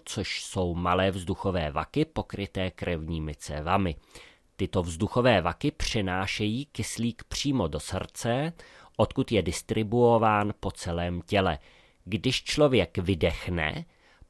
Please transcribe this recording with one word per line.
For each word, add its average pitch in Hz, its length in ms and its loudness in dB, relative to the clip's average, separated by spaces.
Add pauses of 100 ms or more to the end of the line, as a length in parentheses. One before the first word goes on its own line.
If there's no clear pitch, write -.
což - 400 -6
jsou 90 300 -2
malé 90 360 2
vzduchové 90 600 -2
vaky 80 340 -2
pokryté 98 640 -6
krevními 80 640 -4
cévami. 85 640 -2 (600)
Tyto 95 260 0
vzduchové 98 580 2
vaky 87 300 -2
přenášejí 107 960 -2
kyslík - 580 -4
přímo 131 440 0
do 76 120 -6
srdce, 131 720 -4 (440)
odkud - 360 2
je 101 100 4
distribuován 107 1160 2
po 95 100 -4
celém 87 500 -4
těle. 92 380 2 (460)
Když 110 400 -2
člověk 131 540 4
vydechne, 87 840 0 (460)